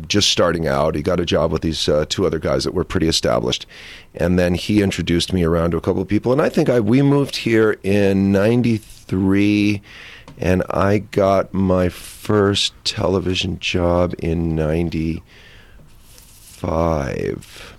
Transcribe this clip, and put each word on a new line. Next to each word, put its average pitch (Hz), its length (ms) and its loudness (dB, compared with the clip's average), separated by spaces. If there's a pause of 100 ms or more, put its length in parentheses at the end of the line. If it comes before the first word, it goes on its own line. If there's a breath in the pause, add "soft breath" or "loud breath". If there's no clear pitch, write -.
just - 240 0
starting 85 380 0
out. 73 260 0
He 76 80 -4
got 87 160 0
a 90 60 0
job 82 260 0
with 80 120 -2
these, 80 260 -2
uh, 76 200 2
two - 160 -2
other 80 140 0
guys 69 240 -2
that - 100 -4
were 87 120 -2
pretty 80 240 0
established. 62 580 0 (480 loud breath)
And 90 240 0
then 90 160 2
he 104 280 0
introduced 87 500 -2
me 90 100 0
around 85 300 0
to 82 60 -2
a - 20 -6
couple 95 200 -2
of 90 60 -4
people. 107 240 -2
And 135 100 2
I 180 80 2
think 151 200 0
I, 123 100 2
we 120 240 2
moved 139 320 2
here 110 480 2
in 98 480 2
ninety-three, 104 1500 0 (560 loud breath)
and 90 320 2
I 101 280 2
got 98 540 2
my 92 360 2
first - 840 0 (120)
television 92 760 -2
job 87 640 0
in 82 340 -2
ninety-five. 80 3250 -6 (120)